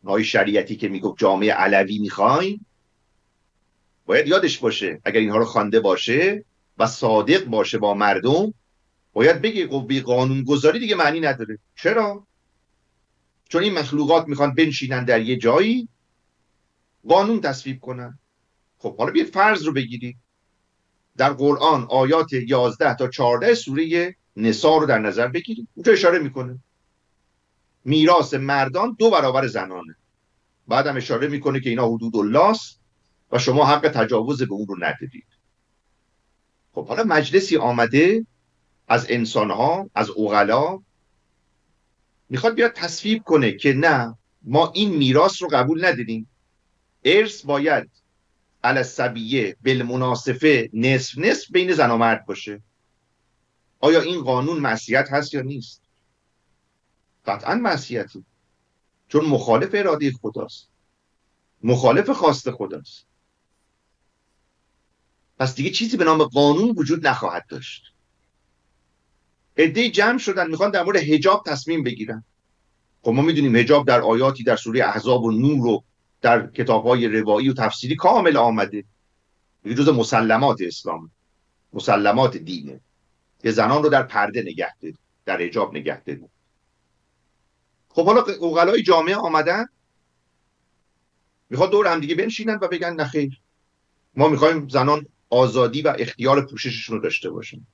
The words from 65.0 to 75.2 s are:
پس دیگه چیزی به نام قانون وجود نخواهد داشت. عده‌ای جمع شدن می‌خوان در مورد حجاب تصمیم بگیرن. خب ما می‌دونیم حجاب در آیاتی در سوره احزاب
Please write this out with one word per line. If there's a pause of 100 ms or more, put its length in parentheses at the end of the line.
پس
دیگه
چیزی
به
نام
قانون
وجود
نخواهد
داشت. (1600)
عده‌ای
جمع
شدن
می‌خوان
در
مورد
حجاب
تصمیم
بگیرن. (800)
خب
ما
می‌دونیم
حجاب
در
آیاتی
در
سوره
احزاب